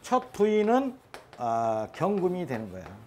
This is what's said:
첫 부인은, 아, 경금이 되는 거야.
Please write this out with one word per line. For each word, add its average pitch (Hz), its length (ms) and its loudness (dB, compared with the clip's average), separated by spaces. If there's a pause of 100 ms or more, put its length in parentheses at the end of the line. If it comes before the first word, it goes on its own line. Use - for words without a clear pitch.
첫 247 300 0
부인은, 214 640 2 (400)
아, 117 560 0
경금이 180 540 0
되는 110 240 -6
거야. 90 120 -12 (240)